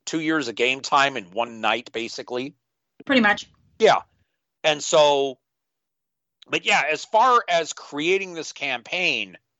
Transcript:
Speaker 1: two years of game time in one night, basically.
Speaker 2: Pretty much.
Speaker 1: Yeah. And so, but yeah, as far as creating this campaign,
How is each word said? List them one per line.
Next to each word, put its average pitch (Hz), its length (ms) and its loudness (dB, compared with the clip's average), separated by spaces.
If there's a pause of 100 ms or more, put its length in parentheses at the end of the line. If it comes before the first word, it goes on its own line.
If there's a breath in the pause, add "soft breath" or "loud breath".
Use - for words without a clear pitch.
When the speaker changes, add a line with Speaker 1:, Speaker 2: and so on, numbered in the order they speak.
Speaker 1:
two 160 160 -6
years 156 260 -2
of 110 80 -8
game 127 240 0
time 139 380 2
in 101 140 -8
one 113 280 -6
night, 110 320 -2
basically. 123 640 -8 (520)
Speaker 2:
Pretty 262 140 2
much. 208 300 0 (300)
Speaker 1:
Yeah. 185 220 4 (640)
And 151 180 0
so, 143 560 2 (1120)
but 165 160 -4
yeah, 196 240 2
as 151 140 -4
far 233 460 4
as 170 240 -2
creating 180 600 -4
this 156 200 -12
campaign, 127 840 -6 (220)